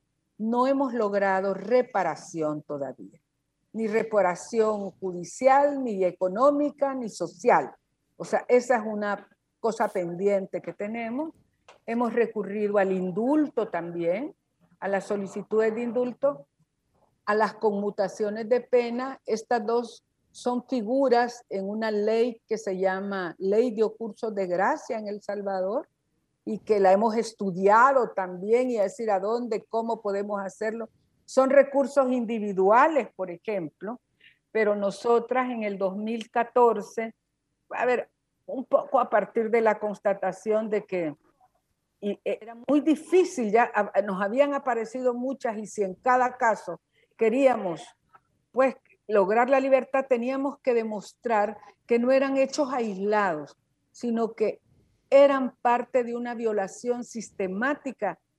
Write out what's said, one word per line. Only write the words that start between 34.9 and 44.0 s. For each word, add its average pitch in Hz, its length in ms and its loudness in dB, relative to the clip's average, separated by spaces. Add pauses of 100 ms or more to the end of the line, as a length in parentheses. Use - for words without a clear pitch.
en 226 140 -6
el 202 160 -4
dos 190 180 -2
mil 220 320 -6
catorce, 226 840 0 (560)
a - 120 -4
ver, 240 280 0 (340)
un 240 200 -8
poco - 340 2
a - 100 0
partir 220 400 0
de 226 120 2
la 214 180 2
constatación 208 920 -2
de 208 160 -2
que 165 300 -4 (840)
y 202 240 -6
era 214 320 -6 (120)
muy 285 140 4
difícil, 302 720 0
ya 233 220 4
a-, 208 300 0